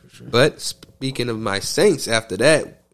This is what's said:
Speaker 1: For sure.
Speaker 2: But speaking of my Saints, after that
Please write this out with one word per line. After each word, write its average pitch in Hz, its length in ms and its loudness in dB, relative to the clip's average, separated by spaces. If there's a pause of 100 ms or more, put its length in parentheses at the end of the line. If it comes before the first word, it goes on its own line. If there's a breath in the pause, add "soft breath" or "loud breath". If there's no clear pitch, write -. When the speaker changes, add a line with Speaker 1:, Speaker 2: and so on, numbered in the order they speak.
Speaker 1:
For - 120 -20
sure. - 120 -20
Speaker 2:
But 127 340 2
speaking - 680 -8
of 110 100 -6
my 98 200 -4
Saints, - 480 0
after 110 300 -2
that 135 440 2 (120)